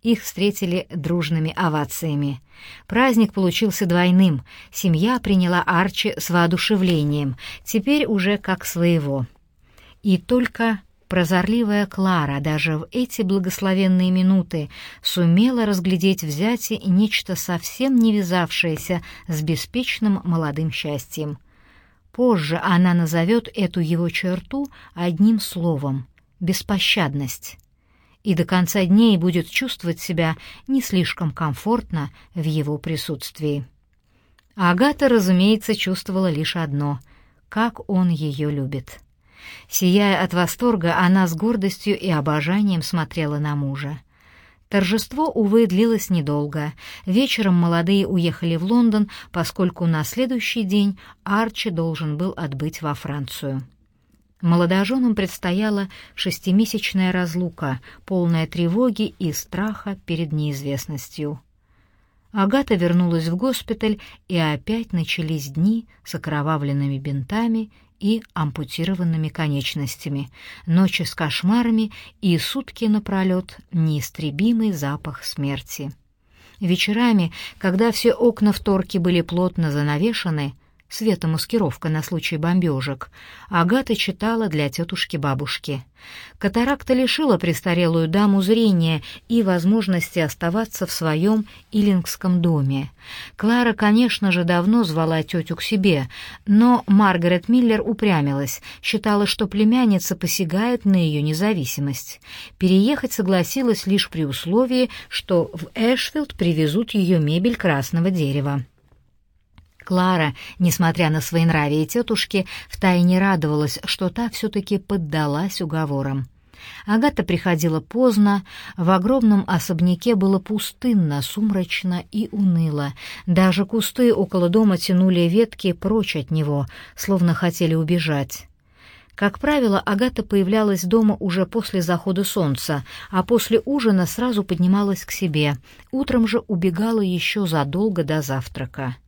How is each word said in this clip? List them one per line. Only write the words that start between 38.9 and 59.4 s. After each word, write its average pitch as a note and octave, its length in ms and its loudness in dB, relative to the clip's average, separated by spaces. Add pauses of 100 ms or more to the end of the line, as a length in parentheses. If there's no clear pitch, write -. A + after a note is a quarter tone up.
Сияя F#3+ 540 4
от F3 120 -2
восторга, F3 640 0
она F#3 280 4
с E3 80 -2
гордостью G3+ 640 -2
и F#3 120 -4
обожанием D#3+ 720 0
смотрела D#3 560 -4
на D3 180 -2
мужа. C#3+ 440 -6 (680)
Торжество, G#3+ 600 0
увы, A3+ 360 4
длилось G#3+ 440 2
недолго. D3 640 -2 (320)
Вечером G#3 480 2
молодые F3 520 2
уехали E3+ 500 -2
в E3 80 -2
Лондон, G#3+ 440 2 (240)
поскольку F3 540 -2
на D#3+ 180 2
следующий A#3+ 580 -2
день G3+ 360 0 (260)
Арчи A3 460 -2
должен D#3+ 480 -4
был F#3 180 -2
отбыть D3 460 -6
во D3 100 -4
Францию. C3+ 680 -6 (800)
Молодоженам F#3+ 720 2
предстояла G3 760 -2 (260)
шестимесячная F#3+ 960 0
разлука, E3+ 680 -4 (260)
полная E3+ 400 0
тревоги G3+ 720 0
и E3+ 140 -2
страха G3 760 -8